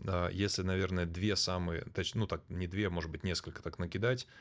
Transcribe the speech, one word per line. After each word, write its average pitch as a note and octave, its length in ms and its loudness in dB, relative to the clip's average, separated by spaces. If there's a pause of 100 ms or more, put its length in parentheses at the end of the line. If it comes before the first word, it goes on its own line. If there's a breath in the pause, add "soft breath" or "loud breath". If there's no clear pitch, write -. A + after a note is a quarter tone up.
а, F2+ 240 2
если, G2 320 2
наверное, F#2 460 2
две F#2 280 2
самые, F2+ 460 2 (140)
точ-, F#2 180 0
ну, A2 140 2
так, D#2+ 220 -2
не F2+ 180 -2
две, F#2+ 220 0
может E2+ 200 -2
быть, D#2 140 -6
несколько F2 400 -2
так - 160 -6
накидать, G#2+ 480 0 (140 loud breath)